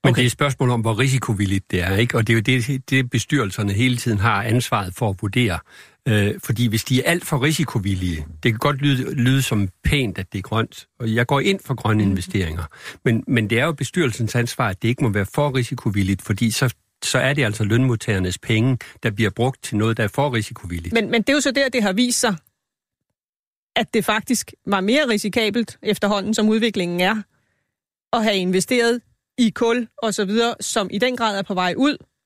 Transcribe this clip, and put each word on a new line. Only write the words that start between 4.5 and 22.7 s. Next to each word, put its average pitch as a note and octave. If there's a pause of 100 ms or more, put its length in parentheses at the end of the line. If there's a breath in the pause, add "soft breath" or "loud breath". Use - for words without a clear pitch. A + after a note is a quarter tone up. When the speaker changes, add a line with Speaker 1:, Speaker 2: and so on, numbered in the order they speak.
Speaker 1:
for A2+
at F#2+
vurdere. G2+ (500 loud breath)
Øh, G#2 (100)
fordi A#2+
hvis G#2+
de B2+
er D#3+
alt F3
for B2+
risikovillige, F#2+ (160)
det A#2+
kan A2
godt C#3+
lyde, C3+
lyde C3
som G2+ (160)
pænt, C3
at F#2+
det G2
er F#2+
grønt, - (140)
og A2
jeg A#2+
går C#3
ind D3+
for A#2+
grønne G#2+
Speaker 2:
Mm. G2
Speaker 1:
investeringer, F2 (420 loud breath)
men, A#2
men A2+
det A2+
er C#3
jo E3
bestyrelsens B2+
ansvar, A#2+
at F#2
det A2+
ikke B2+
må A#2
være G2
for D3
risikovilligt, G#2
fordi A2
så, B2+ (300)
så -
er C3
det C#3
altså G#2
lønmodtagernes G#2+
penge, A#2 (240 loud breath)
der A#2
bliver G#2
brugt B2
til -
noget, A2
der A2+
er G2+
for C#3
risikovilligt. F2+
Speaker 3:
Men, A3+
men A3+
det -
er C#4
jo D4
så C#4
der, C4+
det B3+
har G3
vist B3
sig, A3 (1400)